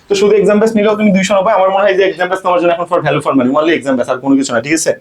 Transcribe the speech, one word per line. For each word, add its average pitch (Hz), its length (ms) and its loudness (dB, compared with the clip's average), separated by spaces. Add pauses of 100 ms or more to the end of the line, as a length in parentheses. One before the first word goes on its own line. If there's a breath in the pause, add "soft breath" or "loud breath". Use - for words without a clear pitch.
তো 202 60 0
শুধু 202 200 2
এক্সাম 208 240 2
ব্যাচ 226 140 0
নিলেও 214 240 2
তুমি 214 160 2
দুইশো 190 220 0
নব্বই, 196 180 2
আমার 190 180 2
মনে 196 140 0
হয় 196 100 2
যে 185 80 2
এক্সাম 180 260 -2
ব্যাচ 185 140 -4
তোমার 180 180 0
জন্য 170 120 2
এখন 175 120 -4
for 170 180 -2
value 143 200 -2
for 160 100 -2
money, 131 220 0
only 151 160 0
এক্সাম 135 260 -2
ব্যাচ, 127 120 -4
আর 127 80 -2
কোনো 139 200 0
কিছু 135 160 -2
না, 117 80 -2
ঠিক 147 120 -4
আছে? 156 280 -2